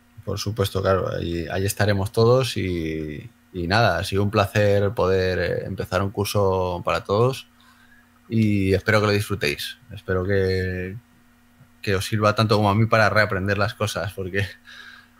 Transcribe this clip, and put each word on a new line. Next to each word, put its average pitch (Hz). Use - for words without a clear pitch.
Por 98
supuesto, 101
claro, 95
ahí, 85
ahí 98
estaremos 101
todos 120
y, 80
y 87
nada, 101
ha 110
sido 98
un 101
placer 101
poder, 92
eh, 87
empezar 92
un 98
curso 92
para 85
todos 117
y 104
espero 104
que 107
lo 101
disfrutéis. 98
Espero 92
que, 95
que 98
os 95
sirva 104
tanto 107
como 107
a 98
mí 113
para 110
reaprender 98
las 98
cosas, 98
porque 95